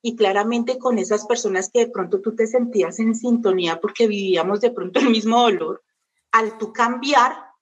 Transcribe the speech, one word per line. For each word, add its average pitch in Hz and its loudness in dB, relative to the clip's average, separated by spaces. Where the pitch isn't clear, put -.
Y 233 -4
claramente 226 0
con 247 0
esas 208 -2
personas 190 -2
que 247 2
de 233 0
pronto 190 -4
tú 220 -6
te 226 0
sentías 233 -2
en 220 0
sintonía 190 0
porque 220 0
vivíamos 196 0
de 240 2
pronto 185 -4
el 254 4
mismo 226 2
dolor, 175 0
al 214 0
tú 214 -8
cambiar 247 2